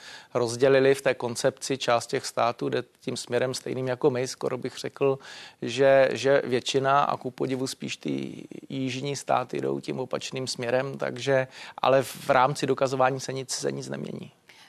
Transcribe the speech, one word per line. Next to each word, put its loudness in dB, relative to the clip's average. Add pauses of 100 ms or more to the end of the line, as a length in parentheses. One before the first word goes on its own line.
(340)
rozdělily 6
v -8
té 2
koncepci. -2
Část 2
těch -4
států 0
jde -2 (180)
tím -6
směrem -2
stejným -6
jako 2
my. 0
Skoro -4
bych -8
řekl, 0 (420)
že, 6
že 2
většina 2
a 0
ku -8
podivu -2
spíš -8
ty -6 (240)
jižní -4
státy -2
jdou -2
tím -6
opačným -6
směrem, -4
takže, 0 (300)
ale 4
v -6
rámci 4
dokazování 2
se -8
nic, -8
se -4
nic -8
nemění. -10 (380)